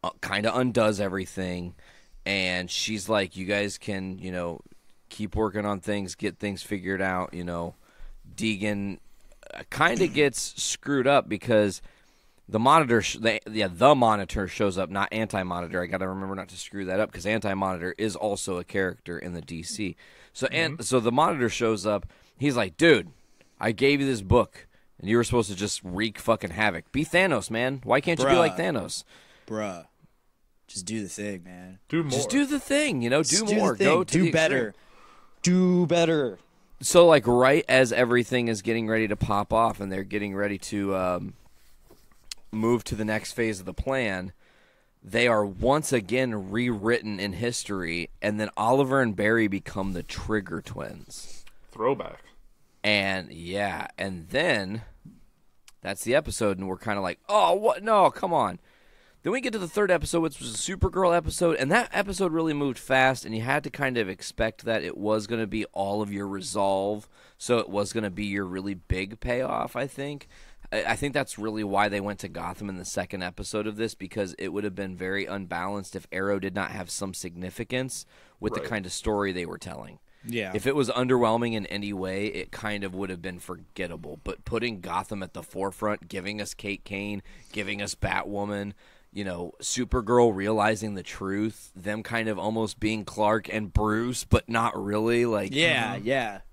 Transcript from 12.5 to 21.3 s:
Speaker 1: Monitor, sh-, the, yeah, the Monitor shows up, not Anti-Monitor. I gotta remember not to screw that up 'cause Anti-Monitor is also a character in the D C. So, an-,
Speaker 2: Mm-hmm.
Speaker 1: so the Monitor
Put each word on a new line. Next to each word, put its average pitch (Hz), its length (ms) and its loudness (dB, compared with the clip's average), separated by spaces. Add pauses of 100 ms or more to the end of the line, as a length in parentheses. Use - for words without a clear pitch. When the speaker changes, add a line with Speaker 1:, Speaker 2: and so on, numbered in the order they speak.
Speaker 1:
Monitor, 123 420 6
sh-, - 160 -4
the, 110 240 2 (100)
yeah, 107 180 0
the 113 260 6
Monitor 107 520 2
shows 95 300 0
up, 90 120 -2
not 98 220 -2
Anti-Monitor. 92 680 -4
I 90 60 -4
gotta 92 200 -4
remember 95 280 -6
not 95 140 -10
to 92 80 -18
screw 98 280 -8
that 92 160 0
up 107 100 -2
'cause 87 140 -12
Anti-Monitor 95 720 -2
is 104 180 -2
also 98 440 -4
a 87 40 -8
character 92 560 -4
in 87 140 -8
the 85 80 -8
D 82 220 -12
C. 95 340 -8 (360)
So, - 180 -4
an-, 156 220 0
Speaker 2:
Mm-hmm. 160 100 -10
Speaker 1:
so 127 160 2
the 117 120 2
Monitor 135 380 4